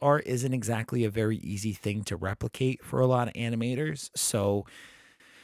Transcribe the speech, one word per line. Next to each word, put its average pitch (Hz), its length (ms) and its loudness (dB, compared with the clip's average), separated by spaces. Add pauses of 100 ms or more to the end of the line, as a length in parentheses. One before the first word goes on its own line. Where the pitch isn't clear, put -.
art 143 240 4
isn't 127 260 0
exactly 117 520 0
a 107 60 2
very 110 260 2
easy 101 360 -4
thing 104 320 -2
to 95 120 -4
replicate 113 680 -2
for - 140 -2
a 127 80 6
lot 123 220 4
of - 60 -8
animators. 120 800 -2
So 101 500 2 (760)